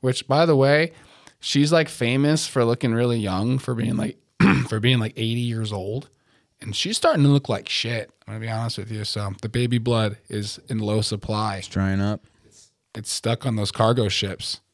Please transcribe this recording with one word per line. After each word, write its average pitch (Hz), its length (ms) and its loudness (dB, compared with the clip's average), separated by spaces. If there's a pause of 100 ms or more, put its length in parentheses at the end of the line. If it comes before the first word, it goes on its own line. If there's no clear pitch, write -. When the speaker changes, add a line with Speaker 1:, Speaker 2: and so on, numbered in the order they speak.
Speaker 1:
Which, 127 260 -2
by 147 180 4
the 160 100 6
way, 143 360 4 (480)
she's, 147 320 2
like, 160 180 4
famous 139 560 2
for 123 200 2
looking 120 280 0
really 120 240 2
young, 107 400 0
for 127 160 -4
being, 113 240 -2
like, 110 200 -4 (220)
<clears throat> 131 280 4
for 110 120 -2
being, 123 200 4
like, 110 160 -4
eighty 117 260 -2
years 113 300 -4
old. 104 380 -8 (500)
And 101 160 -10
she's 208 220 -4
starting 233 260 4
to 139 60 8
look 143 200 2
like 113 180 -4
shit, 113 440 -4 (160)
I'm 107 80 -12
gonna 110 100 -10
be 113 60 -6
honest 113 260 -4
with 107 140 -10
you. 107 120 -6
So 101 380 -6
the 110 80 -6
baby 120 300 0
blood 110 380 0 (120)
is 104 380 -6
in 113 100 -4
low 107 240 0
supply. 107 560 -4
Speaker 2:
It's 92 100 -12
drying 98 340 0
up. 104 220 -2 (680)
Speaker 1:
It's - 180 -10
stuck - 360 -4
on 117 80 -2
those 104 160 -2
cargo 113 380 4
ships. - 500 -6 (140)